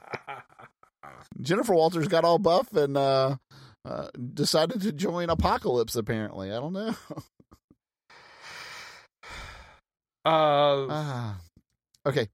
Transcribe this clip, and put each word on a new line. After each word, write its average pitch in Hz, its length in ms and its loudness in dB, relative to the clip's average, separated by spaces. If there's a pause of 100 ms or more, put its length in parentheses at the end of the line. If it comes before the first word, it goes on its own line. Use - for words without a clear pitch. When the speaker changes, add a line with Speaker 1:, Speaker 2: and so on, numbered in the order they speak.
(600)
Speaker 1:
<laughs> - 800 -20
Jennifer 196 340 0
Walters 165 320 2
got 165 160 4
all 170 160 6
buff 190 340 2
and, 143 240 2
uh, 135 380 2 (500)
uh, - 220 -8 (260)
decided 165 480 0
to 208 120 -2
join 170 360 -2
Apocalypse, 156 640 0
apparently. 107 560 -4
I 107 40 -6
don't 147 180 -6
know. 220 280 -6
<laughs> - 40 -20 (3250)
Speaker 2:
Uh, 147 640 4
Speaker 1:
Ah. 127 500 -6 (640)
Okay, 131 280 0